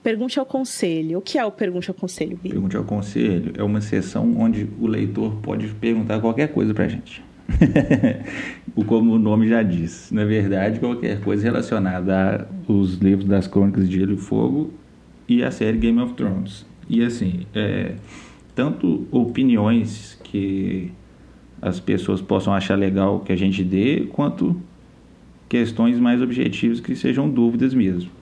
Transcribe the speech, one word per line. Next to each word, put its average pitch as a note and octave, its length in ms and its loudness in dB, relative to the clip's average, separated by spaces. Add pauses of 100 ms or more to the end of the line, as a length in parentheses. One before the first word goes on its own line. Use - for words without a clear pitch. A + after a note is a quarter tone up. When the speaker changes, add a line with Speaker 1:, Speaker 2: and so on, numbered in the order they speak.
Speaker 1:
Pergunte A#3 380 -2
ao C4 60 -2
Conselho. E3+ 720 -2
O G3+ 40 -4
que - 160 -4
é A#3+ 80 0
o G#3 60 -2
Pergunte F3+ 380 -4
ao F#3 40 -6
Conselho, - 480 -6
Bia? F#3 120 -8
Speaker 2:
Pergunte - 240 -2
ao A2 60 -2
Conselho G#2 760 -2
é G#2 60 -2
uma G#2 180 0
sessão A2 560 0
onde A2 300 2 (120)
o A2+ 80 0
leitor G#2+ 540 -2
pode A2 260 -4
perguntar A2 520 -2
qualquer A2+ 300 0
coisa G#2+ 240 0
pra F2+ 140 0
gente. - 360 -8 (260)
<laughs> - 1000 2 (260)
O, G#2 100 2
como A2+ 280 4
o A2+ 60 6
nome A2 300 4
já A2+ 120 4
diz. E2+ 480 -2
Na G#2+ 140 0
verdade, G2+ 560 0
qualquer A#2 400 -2
coisa G#2 240 0
relacionada G2 1040 0 (200)
aos G2 260 2
livros G2 340 2
das G2 180 4
Crônicas G2 440 2
de F#2 100 0
Gelo G2 140 0
e F#2+ 40 -2
Fogo B2 540 -2 (560)
e A#2+ 160 2
a B2 80 -2
série A2+ 260 0
Game A#2 220 2
of B2 140 -2
Thrones. - 520 -4 (220)
E A#2 160 2
assim, F#2 380 -2 (120)
é, G2 420 -2 (600)
tanto F#2 560 0
opiniões A#2 1120 2
que G2 680 -4 (680)
as - 180 -4
pessoas G2 420 0
possam G2 320 0
achar G2 240 0
legal G2 420 2
que - 140 -4
a - 20 2
gente F#2+ 300 0
dê, G#2 480 0
quanto D3+ 420 0 (960)
questões A#2 500 2
mais B2 220 4
objetivas B2 580 0
que B2 160 -6
sejam C3+ 340 0
dúvidas A#2+ 440 2
mesmo. F#2 380 0 (100)